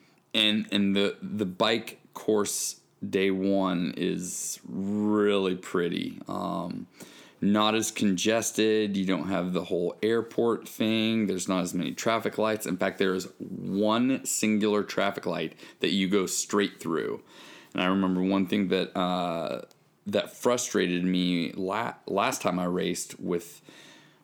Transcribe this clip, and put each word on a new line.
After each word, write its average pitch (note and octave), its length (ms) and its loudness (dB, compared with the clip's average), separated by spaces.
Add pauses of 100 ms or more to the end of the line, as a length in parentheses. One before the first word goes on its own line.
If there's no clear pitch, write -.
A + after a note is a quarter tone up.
(320)
And, G#2+ 400 2
and G2+ 240 2
the, G2+ 240 2
the G#2 240 -4
bike A2 560 -2 (140)
course - 640 -2 (260)
day G2 240 2
one F#2+ 680 0
is F2 680 -4
really G2+ 920 2
pretty. F2 680 -2
Um, F2+ 600 -6 (580)
not G#2+ 300 4
as A2 160 0
congested. G#2+ 1080 2
You F#2+ 80 0
don't F2+ 220 0
have F2+ 260 0
the F2 120 -2
whole F2 360 -2
airport A2+ 680 0
thing. A2 580 2
There's F#2 220 -2
not F#2 160 2
as F2 100 -4
many E2+ 180 -2
traffic A2+ 460 0
lights. A2 280 0
In F2+ 100 -2
fact, F#2+ 220 -2
there F#2+ 160 2
is F#2+ 140 -4 (100)
one G#2 840 0
singular G#2 600 2
traffic - 420 -2
light E2 280 -4 (260)
that F2 100 2
you F#2+ 160 2
go F#2 200 2
straight - 520 0
through. A1+ 420 -4 (540)
And - 80 0
I F2+ 40 2
remember F#2 360 2
one F#2+ 240 2
thing G2+ 220 0
that, F#2 280 0
uh, F2 680 -2 (440)
that G2+ 300 -2
frustrated F#2 640 2
me F2+ 540 2
la-, G2 380 -4 (120)
last A2+ 360 0
time F2+ 180 0
I F2+ 60 0
raced F2+ 520 -2
with, F2 420 -6 (640)